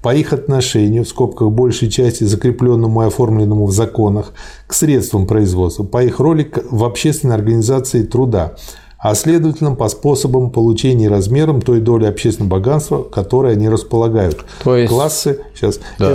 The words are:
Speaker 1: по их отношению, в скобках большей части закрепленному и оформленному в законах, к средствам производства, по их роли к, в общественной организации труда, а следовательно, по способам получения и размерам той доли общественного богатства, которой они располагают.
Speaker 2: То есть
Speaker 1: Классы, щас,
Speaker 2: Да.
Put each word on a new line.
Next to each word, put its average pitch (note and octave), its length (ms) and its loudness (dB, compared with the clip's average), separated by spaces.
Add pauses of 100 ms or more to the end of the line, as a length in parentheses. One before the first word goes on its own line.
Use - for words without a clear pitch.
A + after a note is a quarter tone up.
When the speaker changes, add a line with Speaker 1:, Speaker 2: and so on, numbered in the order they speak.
Speaker 1:
по B2+ 140 0
их D#3 180 0
отношению, A#2 680 0
в A2+ 60 -6
скобках A2 420 0
большей A#2+ 400 0
части A#2+ 320 0
закрепленному A2+ 800 2
и - 20 2
оформленному G#2+ 640 2
в F#2+ 40 0
законах, G#2 600 0 (320)
к - 80 -12
средствам A#2 540 0
производства, F#2 560 0
по B2 200 0
их A#2+ 160 0
роли D#3 220 2
к, - 180 -4 (120)
в A2+ 120 0
общественной B2+ 520 0
организации A2+ 680 0
труда, G#2+ 540 -2 (500)
а G#2+ 100 2
следовательно, D#3 600 0
по A2+ 140 -2
способам C3 600 0
получения A#2 580 2
и - 20 2
размерам B2 520 2
той A#2 200 2
доли A2 240 2
общественного G#2 460 -2
богатства, C3+ 520 -2
которой B2+ 480 0
они G#2 160 0
располагают. A2 760 0 (180)
Speaker 2:
То B2+ 140 2
есть A#2 160 2
Speaker 1:
Классы, C#3+ 460 -2 (200)
щас, G#2 220 -2 (180)
Speaker 2:
Да. G2+ 160 2